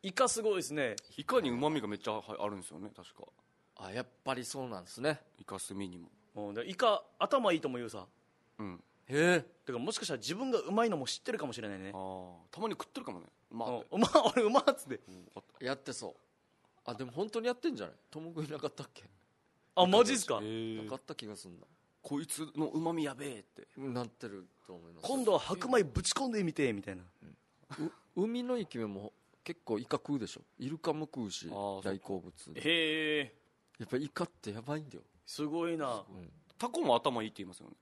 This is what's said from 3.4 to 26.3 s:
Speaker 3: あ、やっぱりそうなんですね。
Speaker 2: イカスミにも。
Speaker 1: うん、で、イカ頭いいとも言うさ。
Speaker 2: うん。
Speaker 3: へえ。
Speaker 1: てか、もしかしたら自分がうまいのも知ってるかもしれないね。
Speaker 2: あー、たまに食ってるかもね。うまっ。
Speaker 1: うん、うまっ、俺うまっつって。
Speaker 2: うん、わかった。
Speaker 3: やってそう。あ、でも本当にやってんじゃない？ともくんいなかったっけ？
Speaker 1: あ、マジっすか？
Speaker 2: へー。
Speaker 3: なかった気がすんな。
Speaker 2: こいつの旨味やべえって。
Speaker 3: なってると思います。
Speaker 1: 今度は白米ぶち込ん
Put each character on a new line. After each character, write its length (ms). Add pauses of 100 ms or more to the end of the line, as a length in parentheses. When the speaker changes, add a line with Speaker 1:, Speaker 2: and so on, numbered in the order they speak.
Speaker 3:
あ、 140
や 120
っ 40 (160)
ぱ 120
り 100
そ 200
う 40
な 100
ん 60
で 60
す 100
ね。 200 (200)
Speaker 2:
イ 40
カ 140
ス 160
ミ 140
に 100
も。 120 (260)
Speaker 1:
う 160
ん、 20
で、 160
イ 60
カ 260 (160)
頭 340
い 40
い 40
と 80
も 100
言 80
う 40
さ。 160 (540)
Speaker 2:
う 20
ん。 220 (240)
Speaker 3:
へ 360
え。 0 (220)
Speaker 1:
て 60
か、 80
も 100
し 80
か 60
し 40
た 60
ら 40
自 180
分 160
が 80
う 100
ま 160
い 40
の 60
も 100
知 120
っ 40
て 100
る 60
か 80
も 60
し 80
れ 80
な 60
い 60
ね。 120
Speaker 2:
あ 40
ー、 360 (200)
た 80
ま 80
に 60
食 100
っ 20
て 140
る 60
か 40
も 80
ね。 80 (240)
う 60
ま 100
っ。 240
Speaker 1:
う 60
ん、 20
う 0
ま 80
っ、 40 (260)
俺 80
う 60
ま 100
っ 40 (120)
つ 100
っ 20
て。 200
Speaker 2:
う 20
ん、 240
わ 80
か 120
っ 40
た。 60
Speaker 3:
や 100
っ 40
て 140
そ 180
う。 40 (720)
あ、 100
で 100
も 60
本 200
当 100
に 80
や 40
っ 40
て 120
ん 60
じ 80
ゃ 40
な 60
い？ 40 (160)
と 80
も 100
く 120
ん 20
い 40
な 100
か 100
っ 20
た 140
っ 100
け？ 80 (720)
Speaker 1:
あ、 120
マ 180
ジ 100
っ 20
す 100
か？ 100
Speaker 2:
へ 40
ー。 440
Speaker 3:
な 60
か 60
っ 40
た 160
気 100
が 80
す 140
ん 100
な。 80 (380)
Speaker 2:
こ 160
い 60
つ 280
の 140
旨 240
味 120
や 100
べ 220
え 40
っ 20
て。 240 (100)
Speaker 3:
な 280
っ 40
て 200
る 180 (200)
と 80
思 160
い 20
ま 80
す。 60
Speaker 1:
今 180
度 80
は 60
白 300
米 140
ぶ 200
ち 100
込 160
ん 40